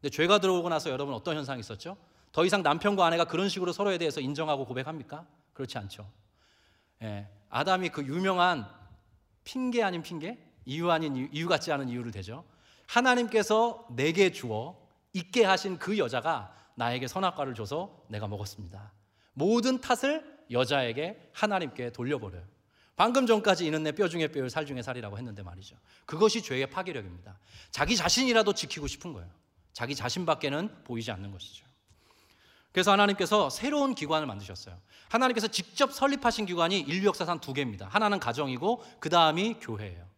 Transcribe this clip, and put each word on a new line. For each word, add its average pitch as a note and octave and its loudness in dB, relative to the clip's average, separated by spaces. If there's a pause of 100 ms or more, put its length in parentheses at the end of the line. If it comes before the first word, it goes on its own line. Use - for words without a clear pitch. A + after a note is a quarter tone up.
근데 C#3+ -4
죄가 E3+ 4
들어오고 F3+ 2
나서 D#3+ 0
여러분 C#3 -4
어떤 D3+ -4
현상이 C3+ -6
있었죠? A2+ -12 (340)
더 E3 4
이상 F#3+ 4
남편과 F3 4
아내가 E3+ 4
그런 F#3 0
식으로 F3+ -2
서로에 G3 0
대해서 D#3 -2
인정하고 C#3+ -2
고백합니까? D3 -8 (260)
그렇지 - -10
않죠. G#2 -12 (920)
예, G#2 -10 (220)
아담이 F3+ 0
그 D3+ -6
유명한 F3 2 (760)
핑계 B3 -2
아닌 F3+ -2
핑계? E3 -10 (220)
이유 E3 -2
아닌 D#3+ 2
이유, C3 -4
이유 D#3+ -4
같지 E3 2
않은 C#3 -2
이유를 A#2+ -6
대죠. G2+ -12 (420)
"하나님께서 A#3 4
내게 D#3+ 4
주어 A#2+ -6 (360)
있게 G#3 2
하신 F#3 2
그 G#3 -2
여자가 B2+ 0 (200)
나에게 B2 -2
선악과를 D3+ -2
줘서 C3 -6
내가 G#2+ -6
먹었습니다." G2+ -10 (400)
모든 A#3 2
탓을 C#4 0 (140)
여자에게 C3 0
하나님께 D#3 -2
돌려버려요. G#2+ -6 (540)
방금 B3 4
전까지 G3+ 4
"이는 D#3 0
내 D3+ -2
뼈 G3 2
중에 D#3+ -2
뼈요, C3+ -4
살 D3+ -4
중에 C3 -8
살이라고" A2+ -8
했는데 A2 -10
말이죠. F#2 -16 (280)
그것이 G#3 4
죄의 C3+ -2
파괴력입니다. G#2 -10 (320)
자기 D#3+ 2
자신이라도 A3 4
지키고 D3 -4
싶은 - -10
거예요. F2+ -14 (420)
자기 B2 -6
자신밖에는 D#3 -2
보이지 A#2 -6
않는 G2 -10
것이죠. - -18 (1040)
그래서 F#3 4
하나님께서 G3+ 4
새로운 C#4 0
기관을 D#3 -2
만드셨어요. G2+ -12 (300)
하나님께서 A#3 2
직접 - 0
설립하신 C4+ 2
기관이 F3 2
인류 E3+ 0
역사상 F3 0
두 C#3 -8
개입니다. A2 -4
하나는 G3+ 2
가정이고 C#3 -2 (160)
그 - -6
다음이 E3+ 4
교회예요. G2 -10 (120)